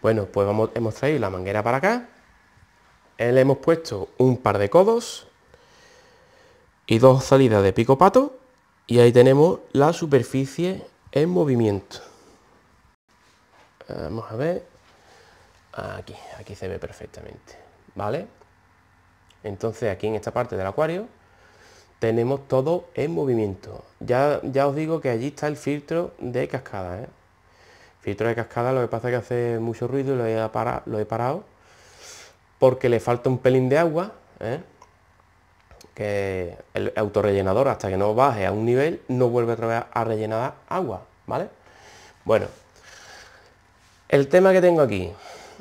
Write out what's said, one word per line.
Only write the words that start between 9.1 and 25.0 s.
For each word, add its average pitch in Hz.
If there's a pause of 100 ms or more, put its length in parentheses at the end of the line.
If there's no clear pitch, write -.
tenemos 135 (120)
la 143
superficie 147 (240)
en 151
movimiento. 120 (1900)
Vamos 87
a 110
ver, 165 (1080)
aquí, 98 (240)
aquí 104
se 95
ve 92
perfectamente, - (380)
¿vale? 131 (1160)
Entonces 110
aquí 95
en 110
esta 107
parte 120
del 95
acuario 160 (920)
tenemos 117
todo 147
en 147
movimiento. 113 (160)
Ya, 127
ya 135
os 139
digo 156